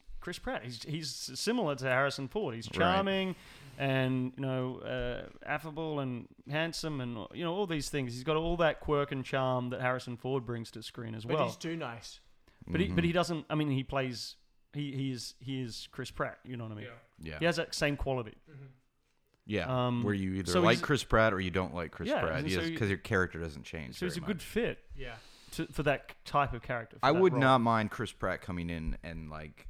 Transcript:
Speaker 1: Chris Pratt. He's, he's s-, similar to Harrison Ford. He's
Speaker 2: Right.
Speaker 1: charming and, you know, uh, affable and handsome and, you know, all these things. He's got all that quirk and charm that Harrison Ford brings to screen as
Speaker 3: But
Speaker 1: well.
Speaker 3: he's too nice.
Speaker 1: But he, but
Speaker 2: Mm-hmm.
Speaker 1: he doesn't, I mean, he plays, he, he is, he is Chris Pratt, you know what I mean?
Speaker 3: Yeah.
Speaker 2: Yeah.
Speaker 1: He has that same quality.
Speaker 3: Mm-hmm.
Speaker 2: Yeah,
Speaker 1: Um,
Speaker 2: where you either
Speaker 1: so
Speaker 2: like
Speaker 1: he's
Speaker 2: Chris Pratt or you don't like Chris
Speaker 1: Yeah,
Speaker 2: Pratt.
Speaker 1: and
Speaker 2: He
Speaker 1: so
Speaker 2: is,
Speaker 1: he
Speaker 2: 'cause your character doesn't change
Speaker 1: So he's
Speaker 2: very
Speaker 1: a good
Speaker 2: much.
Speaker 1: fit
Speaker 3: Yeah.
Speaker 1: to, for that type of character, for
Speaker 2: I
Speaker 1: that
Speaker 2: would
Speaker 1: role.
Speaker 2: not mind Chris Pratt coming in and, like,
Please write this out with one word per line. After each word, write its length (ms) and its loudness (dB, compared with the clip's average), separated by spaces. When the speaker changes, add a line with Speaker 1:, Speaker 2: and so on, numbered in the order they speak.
Speaker 1:
Chris 180 -8
Pratt. 280 -6
He's, 180 -10
he's 480 -6
s-, 80 -8
similar 360 2
to 100 -4
Harrison 420 2
Ford. 280 -2
He's 120 -8
Speaker 2:
Right. 120 -8
Speaker 1:
charming 580 4
and, 580 2
you 60 -8
know, 380 -2
uh, 500 -4
affable 560 -4
and 260 -4
handsome 500 -2
and, 200 -4
you 120 -4
know, 80 0
all 120 0
these 240 0
things. 260 -2
He's 100 -10
got 100 2
all 220 2
that 240 4
quirk 320 2
and 100 -2
charm 460 2
that 100 -4
Harrison 380 -2
Ford 280 -2
brings 260 -6
to 120 -12
screen 320 -8
as 80 -8
Speaker 3:
But 140 0
Speaker 1:
well. 80 4
Speaker 3:
he's 100 -2
too 220 -6
nice. 420 -10
Speaker 1:
But 140 2
he, 80 2
but 80 0
Speaker 2:
Mm-hmm. 80 6
Speaker 1:
he 80 4
doesn't, 360 2
I 60 0
mean, 160 2
he 140 0
plays, 500 -4
he, 180 -4
he 200 -2
is, 280 -8
he 220 -6
is 320 -8
Chris 180 -8
Pratt, 320 -6
you 140 -10
know 80 -8
what 80 -8
I 20 -10
mean? 100 -10
Speaker 3:
Yeah. 100 -8
Speaker 2:
Yeah. 80 -8
Speaker 1:
He 60 0
has 100 2
that 180 -4
same 220 0
quality. 400 -2
Speaker 3:
Mm-hmm. 140 -18
Speaker 2:
Yeah, 420 2
Speaker 1:
Um, 160 2
Speaker 2:
where 100 4
you 200 0
either 180 0
Speaker 1:
so 100 6
Speaker 2:
like 160 8
Speaker 1:
he's 80 -4
Speaker 2:
Chris 180 4
Pratt 300 6
or 60 2
you 100 0
don't 240 2
like 180 -4
Chris 180 -4
Speaker 1:
Yeah, 120 2
Speaker 2:
Pratt. 160 2
Speaker 1:
and 100 0
Speaker 2:
He 60 2
Speaker 1:
so 80 2
Speaker 2:
is, 80 0
Speaker 1:
he 80 -2
Speaker 2:
'cause 100 2
your 120 0
character 400 2
doesn't 240 -6
change 340 -10
Speaker 1:
So 80 -4
he's 120 -4
Speaker 2:
very 80 -8
Speaker 1:
a 20 -12
good 100 0
Speaker 2:
much. 80 -12
Speaker 1:
fit 340 -2
Speaker 3:
Yeah. 200 -10
Speaker 1:
to, 140 -4
for 160 -4
that 400 0
type 300 2
of 80 -6
character, 380 -6
for 80 2
Speaker 2:
I 40 8
Speaker 1:
that 80 4
Speaker 2:
would 140 8
Speaker 1:
role. 80 2
Speaker 2:
not 200 10
mind 280 4
Chris 220 -6
Pratt 300 -2
coming 280 -6
in 320 -4
and, 300 -10
like, 380 -14